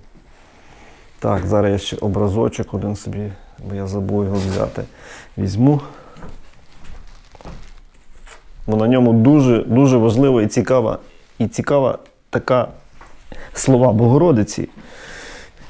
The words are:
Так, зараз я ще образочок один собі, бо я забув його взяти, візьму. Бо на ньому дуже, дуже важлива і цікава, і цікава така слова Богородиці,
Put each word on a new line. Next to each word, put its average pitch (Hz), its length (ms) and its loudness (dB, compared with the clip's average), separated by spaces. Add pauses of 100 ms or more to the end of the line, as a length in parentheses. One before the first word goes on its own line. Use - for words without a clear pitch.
(1200)
Так, 98 240 -2
зараз 104 260 0
я 101 60 0
ще - 200 -8
образочок 104 760 -2
один 104 220 -6
собі, 101 360 -10 (380)
бо 98 60 -10
я 98 120 -8
забув 101 360 -4
його 98 140 -4
взяти, 95 460 -4 (540)
візьму. 120 440 0 (2750)
Бо 107 100 2
на 110 100 2
ньому 123 260 4
дуже, 123 500 4
дуже 127 340 4
важлива 117 440 4
і 107 60 2
цікава, 113 520 0 (400)
і 113 80 -2
цікава 135 520 -2 (300)
така 123 380 -2 (840)
слова 127 380 4
Богородиці, 117 800 2 (1000)